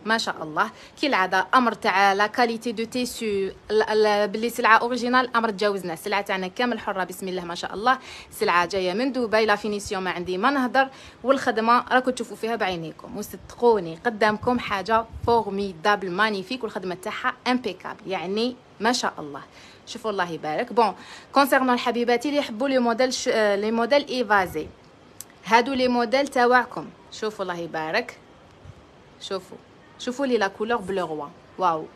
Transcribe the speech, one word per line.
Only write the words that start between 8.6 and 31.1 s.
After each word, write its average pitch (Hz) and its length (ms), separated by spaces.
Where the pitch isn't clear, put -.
جاية 185 260
من 247 200
دبي، 220 340
لا 208 100
فينيسيون 208 460
ما 185 80
عندي 175 280
ما 226 120
نهضر، 262 380
والخدمة 240 680
راكم 254 180
تشوفوا 233 260
فيها 226 200
بعينيكم، 185 600
وصدقوني 202 880
قدامكم 220 520
حاجة 220 460
فورميدابل 202 840
مانيفيك، 208 540
والخدمة 185 300
تاعها - 400
امبيكابل، 233 640
يعني 202 460
ما 220 120
شاء 247 260
الله. 147 240
شوفوا - 240
الله 185 200
يبارك. 156 420
بون، 214 220
كونسيرنون 262 420
الحبيباتي 240 540
اللي 285 120
يحبوا 254 280
لي 262 100
موديل 247 340
ش-، - 160
آه، 214 280
لي 208 140
موديل 233 380
ايفازي، 196 580
هادو 240 260
لي 254 160
موديل 240 400
تاوعكم. 240 580
شوفوا 214 320
الله 175 140
يبارك، 165 600
شوفوا. - 540
شوفوا 254 220
لي 247 120
لا 196 100
كولور 214 300
بلو 185 280
روا. 151 220